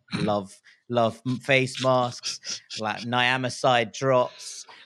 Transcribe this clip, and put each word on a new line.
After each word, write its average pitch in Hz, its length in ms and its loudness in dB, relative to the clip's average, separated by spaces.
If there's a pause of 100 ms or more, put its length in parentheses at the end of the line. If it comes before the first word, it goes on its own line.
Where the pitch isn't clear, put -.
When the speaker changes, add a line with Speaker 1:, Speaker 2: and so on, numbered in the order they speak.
(120)
Speaker 1:
<laughs> - 60 -6
Speaker 2:
Love, 104 420 -2 (280)
love 117 380 2
m-, 127 100 -2
face 131 460 0
masks, 127 580 0 (300)
Speaker 1:
<laughs> - 100 -10
Speaker 2:
like, 107 220 -4
niacinamide 123 880 0
drops, - 760 0 (200)